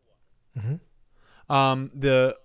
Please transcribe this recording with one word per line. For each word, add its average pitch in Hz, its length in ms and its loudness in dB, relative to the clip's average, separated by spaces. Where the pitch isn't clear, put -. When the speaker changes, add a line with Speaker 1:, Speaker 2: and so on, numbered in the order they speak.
Speaker 1:
Mm-hmm. - 960 -12
Speaker 2:
Um, 135 400 0
the 131 500 2